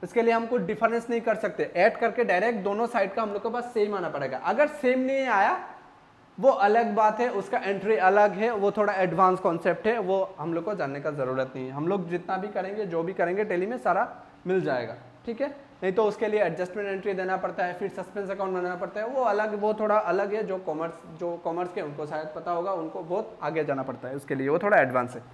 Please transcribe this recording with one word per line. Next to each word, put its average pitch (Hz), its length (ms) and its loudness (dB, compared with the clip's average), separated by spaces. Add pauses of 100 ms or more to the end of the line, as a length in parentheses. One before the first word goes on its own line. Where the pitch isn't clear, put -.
इसके 233 180 0
लिए 226 120 6
हम 233 120 0
कुछ 240 160 0
difference 220 480 0
नहीं 233 100 0
कर 220 140 2
सकते, 185 420 -2
ऐड 214 200 6
करके 233 280 0
direct 208 340 2
दोनों 202 280 0
side 196 280 0
का 226 80 0
हम 214 80 -2
लोग 202 120 -4
के 233 80 -2
पास 240 140 -4
सेम 208 300 0
आना 180 140 -2
पड़ेगा। 135 300 -4
अगर 220 280 2
same 262 340 0
नहीं 269 260 0
आया 240 420 2 (720)
वो 254 100 8
अलग 208 440 4
बात 214 260 4
है, 247 80 2
उसका 202 300 -2
entry 196 380 0
अलग 196 360 6
है, 214 200 0
वो 202 200 2
थोड़ा 208 200 2
एडवांस 185 480 4
concept 170 460 0
है, 233 120 2
वो 190 400 0
हम 160 160 -4
लोग 170 100 -4
को 214 100 -2
जानने 143 260 -4
का 151 100 -4
ज़रूरत 131 460 -2
नहीं 131 100 -6
है। 131 60 -8
हम 147 160 -4
लोग 185 200 -2
जितना 175 280 -4
भी 185 120 -6
करेंगे, 202 380 -4
जो 165 160 -2
भी 175 100 -4
करेंगे 185 320 0
tally 185 220 0
में 240 120 -4
सारा 202 440 0 (240)
मिल 185 140 2
जाएगा, 123 360 -2 (300)
ठीक 233 140 -6
है। 285 80 -2 (340)
नहीं 190 100 0
तो 220 120 4
उसके 208 240 0
लिए 214 140 2
adjustment 180 460 -2
entry 196 260 -2
देना 185 220 -2
पड़ता 185 280 -2
है, 180 100 -4
फिर 196 140 -4
suspense 185 420 -8
account 190 220 -4
बनाना 180 240 -2
पड़ता 185 240 -6
है, 220 60 -4
वो 262 160 0
अलग, 208 380 2
वो 214 140 2
थोड़ा 214 240 4
अलग 202 360 0
है। 214 120 -2
जो 185 120 -2
commerce, 165 600 -6
जो 170 180 -4
commerce 175 380 -4
के 202 80 -4
उनको 151 240 -6
शायद 156 300 -6
पता 170 140 -6
होगा, 175 220 -2
उनको 165 300 -6
बहुत 185 400 -4
आगे 156 220 0
जाना 139 180 -2
पड़ता 123 260 -8
है 135 80 -6
उसके 139 180 -4
लिए, 135 140 0
वो 156 100 4
थोड़ा 208 180 4
एडवांस 127 380 4
है। 113 80 -12 (120)